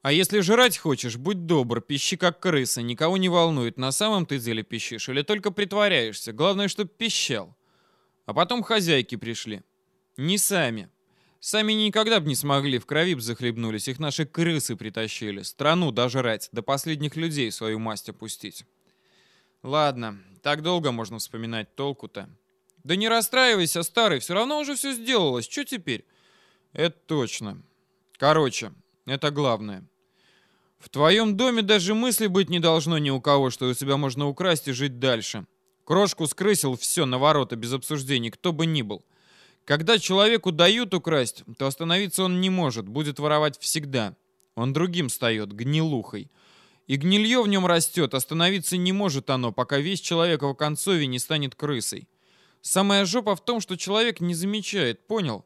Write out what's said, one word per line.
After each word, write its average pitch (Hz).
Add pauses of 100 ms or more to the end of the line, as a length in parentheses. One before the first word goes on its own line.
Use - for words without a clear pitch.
«А 139
если 185
жрать 220
хочешь, 123
будь 170
добр, 123
пищи -
как 175
крыса, 135
никого 151
не 185
волнует, 165
на 131
самом 208
ты 139
деле 113
пищишь 113
или 135
только 208
притворяешься, 175
главное, 190
чтоб 202
пищал». 117 (680)
А -
потом 180
хозяйки 170
пришли. 110 (540)
Не 170
сами. 127 (500)
Сами 214
никогда 214
б 151
не 127
смогли, 139
в -
крови 160
б 123
захлебнулись, 113
их 131
наши 151
крысы 165
притащили. 107
Страну 156
дожрать, 120
до 113
последних 147
людей 147
свою 110
масть 110
опустить. - (1000)
Ладно, 127 (200)
так 147
долго 165
можно 113
вспоминать, 113
толку-то. 110 (540)
Да 156
не 214
расстраивайся, 226
старый, 185
все 170
равно 269
уже 285
все 277
сделалось, 208
че 285
теперь? 160 (680)
Это 165
точно. 113 (580)
Короче, 135 (340)
это 139
главное. 110 (920)
В -
твоем 196
доме 240
даже 202
мысли 226
быть 185
не 175
должно 160
ни 147
у 131
кого, 139
что 127
у 123
тебя 139
можно 143
украсть 165
и 135
жить 127
дальше. 117 (380)
Крошку 175
скрысил, 156
все, -
на 127
ворота, 139
без 117
обсуждений, 131
кто -
бы 165
ни 160
был. 196 (600)
Когда 160
человеку 196
дают 190
украсть, 151 (140)
то 135
остановиться 175
он 180
не 190
может, 123
будет 147
воровать 151
всегда. 135 (400)
Он 123
другим 165
стает, 110
гнилухой. 123 (560)
И 135
гнилье 214
в 208
нем 190
растет, 165
остановиться 170
не 180
может 180
оно, 123
пока 135
весь 170
человек 165
в 143
оконцове 151
не 127
станет 143
крысой. 127 (540)
Самая 202
жопа 202
в -
том, 240
что 185
человек 214
не 175
замечает, 185
понял? 202